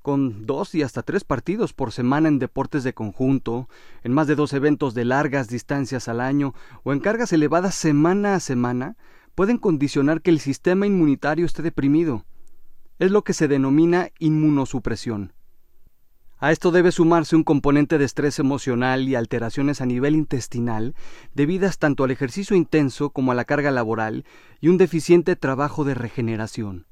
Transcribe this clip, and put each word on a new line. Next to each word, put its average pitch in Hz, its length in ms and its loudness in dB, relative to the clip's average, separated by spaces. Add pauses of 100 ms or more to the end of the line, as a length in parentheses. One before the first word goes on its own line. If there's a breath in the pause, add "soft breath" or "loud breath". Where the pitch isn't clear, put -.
con 131 460 -2
dos 147 280 -6
y 160 80 0
hasta - 200 -6
tres - 220 -2
partidos 170 500 -2
por 127 180 -4
semana 139 360 0
en 147 100 2
deportes 131 440 -4
de 123 120 -4
conjunto, 127 760 -2 (360 soft breath)
en 120 100 -2
más 151 120 2
de 143 100 2
dos 143 180 -2
eventos 139 400 0
de 120 100 -2
largas 131 440 0
distancias 127 600 -6
al 120 140 -4
año 139 320 -2 (280 loud breath)
o 135 120 -2
en 139 60 -2
cargas 214 340 -2
elevadas 165 400 2
semana 180 640 2
a 170 40 0
semana, 123 560 -4 (400 soft breath)
pueden 214 220 2
condicionar 151 640 0
que 180 80 2
el 156 100 4
sistema 180 460 0
inmunitario 156 580 2
esté 156 180 -2
deprimido. 147 600 0 (760)
Es 190 120 4
lo 202 120 4
que 180 120 -2
se 156 140 2
denomina 147 720 4
inmunosupresión. 135 1160 0 (1040)
A 143 140 2
esto 175 180 2
debe 175 200 6
sumarse 165 460 4
un 160 80 4
componente 147 540 2
de 139 80 4
estrés 143 320 -2
emocional 131 680 0
y 135 60 0
alteraciones 123 680 -2
a 127 40 -2
nivel 127 300 0
intestinal, 120 800 -2 (400 loud breath)
debidas 175 440 0
tanto 143 260 0
al 131 80 0
ejercicio 190 440 -2
intenso 147 540 0
como 127 200 -2
a 123 40 0
la 120 100 -2
carga 143 260 0
laboral 113 540 -2 (360 soft breath)
y 147 80 2
un 180 100 6
deficiente 170 580 2
trabajo 139 480 -2
de 135 100 -2
regeneración. 113 960 -6